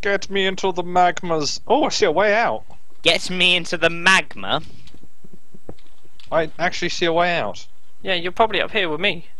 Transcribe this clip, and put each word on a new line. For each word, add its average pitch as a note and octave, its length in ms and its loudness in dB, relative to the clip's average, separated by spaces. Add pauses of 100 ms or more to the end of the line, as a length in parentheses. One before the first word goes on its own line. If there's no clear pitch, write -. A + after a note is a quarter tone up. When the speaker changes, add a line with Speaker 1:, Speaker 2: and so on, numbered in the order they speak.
Speaker 1:
Get G3 280 0
me G3 160 0
into F#3+ 260 0
the F3 120 -2
magmas. F3 800 0
Oh, C#4+ 180 4
I B3 40 0
see - 160 2
a F3 80 4
way G3+ 220 4
out. G3 300 0 (380)
Speaker 2:
Get - 280 4
me F3+ 260 4
into E3+ 220 -2
the E3 120 4
magma? E3+ 720 2 (1700)
Speaker 1:
I D3 280 0
actually F3 320 -2
see - 160 0
a E3 60 2
way E3+ 240 2
out. G#2+ 300 -2 (360)
Speaker 3:
Yeah, F#3+ 120 0
you're F3 160 -2
probably G#3 300 2
up - 100 0
here G3 200 0
with D3+ 100 -2
me. F3 280 0 (120)